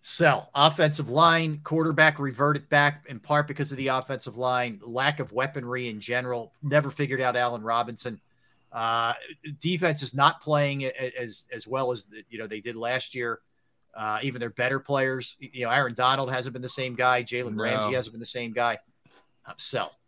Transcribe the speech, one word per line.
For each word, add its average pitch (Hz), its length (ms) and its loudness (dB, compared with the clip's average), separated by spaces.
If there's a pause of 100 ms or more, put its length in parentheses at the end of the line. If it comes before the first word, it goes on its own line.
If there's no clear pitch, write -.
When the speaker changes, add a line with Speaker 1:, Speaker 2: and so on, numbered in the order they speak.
Speaker 1:
Sell. 143 520 2
Offensive 151 560 4
line, 160 520 4
quarterback 156 560 4
reverted 143 500 0
back 147 400 4
in 123 120 -14
part 147 260 2
because 151 240 -4
of 135 80 -8
the 135 100 -2
offensive 127 480 -4
line, 123 480 0
lack 135 360 0
of 117 120 -6
weaponry 123 560 -4
in 107 120 -8
general. 120 520 -4 (100)
Never 143 280 2
figured 135 300 -2
out 123 160 2
Allen 120 260 0
Robinson. 113 580 -2 (520)
Uh, 117 420 0 (460)
defense 165 420 0
is 123 120 -8
not 143 260 4
playing 143 420 0
a-, 131 160 -4
a-, 127 220 -6
as, 117 320 -10
as 113 140 -10
well 127 260 -2
as 110 120 -6
the, 107 240 -20
you 113 100 -14
know, 110 80 -8
they 107 140 -8
did 113 160 -8
last 123 380 -4
year. 117 260 -4 (540)
Uh, 107 280 -4
even 127 160 -4
their 117 120 -6
better 127 280 0
players, 131 600 -2
y-, 135 120 -16
you 127 120 -6
know, 117 60 -2
Aaron 127 240 2
Donald 127 360 2
hasn't 127 220 -4
been 123 100 -10
the 127 60 -6
same 127 260 -4
guy. 127 300 4
Jalen 123 300 -4
Speaker 2:
No. 110 100 -2
Speaker 1:
Ramsey 110 300 0
hasn't 117 180 -4
been 113 80 -14
the 113 60 -8
same 120 260 -6
guy. 117 260 0 (680)
I'm 101 140 -18
sell. - 380 -4 (120)